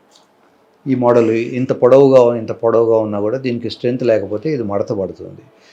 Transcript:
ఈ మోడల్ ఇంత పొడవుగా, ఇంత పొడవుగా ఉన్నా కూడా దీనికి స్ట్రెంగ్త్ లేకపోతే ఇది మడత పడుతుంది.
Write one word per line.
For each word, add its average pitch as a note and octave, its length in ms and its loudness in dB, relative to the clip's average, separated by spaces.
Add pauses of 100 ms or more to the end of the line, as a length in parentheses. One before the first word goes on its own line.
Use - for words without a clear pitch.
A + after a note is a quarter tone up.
(880)
ఈ C3+ 60 0
మోడల్ A#2+ 360 2
ఇంత A#2+ 420 -4
పొడవుగా, C3 640 4
ఇంత A2+ 160 -8
పొడవుగా A2+ 460 0
ఉన్నా G#2+ 220 -4
కూడా A2 180 -4
దీనికి A#2+ 320 -6
స్ట్రెంగ్త్ B2 340 -6
లేకపోతే G#2+ 480 -2
ఇది B2+ 100 -6
మడత G2+ 300 -4
పడుతుంది. F#2+ 500 -10 (300)